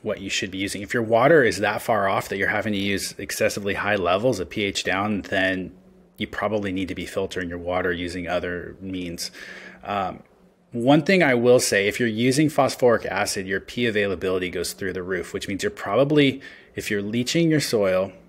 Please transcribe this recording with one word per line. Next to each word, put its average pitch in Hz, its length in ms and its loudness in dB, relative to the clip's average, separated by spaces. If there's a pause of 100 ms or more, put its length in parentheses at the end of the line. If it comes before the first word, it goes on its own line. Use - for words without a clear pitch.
what 101 200 -6
you 98 80 -8
should 101 200 -4
be 95 80 -8
using. 95 240 -4
If 101 120 -8
your 120 100 0
water 123 400 6
is 95 140 2
that 104 240 0
far 101 260 2
off 110 220 0
that 98 80 -4
you're 98 100 0
having 104 240 -2
to 98 80 -2
use 98 380 -2
excessively 101 560 -2
high 101 240 0
levels 98 420 2
of 87 100 -6
P 107 140 -4
H 98 220 -4
down, 98 380 -2
then 92 500 -2 (440)
you 107 80 -6
probably 101 460 -4
need 92 160 -4
to 90 80 -8
be 85 100 -8
filtering 92 440 -6
your 87 80 -10
water 90 340 -2
using 87 340 -6
other 87 540 -6
means. 92 500 -8 (540)
Um, 92 400 -6 (480)
one 131 300 4
thing 190 200 4
I 139 120 4
will 123 260 6
say, 101 300 2
if - 100 -4
you're 120 80 2
using 127 400 2
phosphoric 123 600 2
acid, 98 380 -4
your 95 140 -2
P 120 280 -4
availability 92 640 0
goes 87 220 -4
through 92 220 -6
the 90 100 -6
roof, 90 300 -6
which - 160 -8
means 95 140 -6
you're - 60 0
probably, 139 680 2 (360)
if - 140 -8
you're 101 120 0
leaching 123 480 0
your 156 100 4
soil 98 540 2 (160)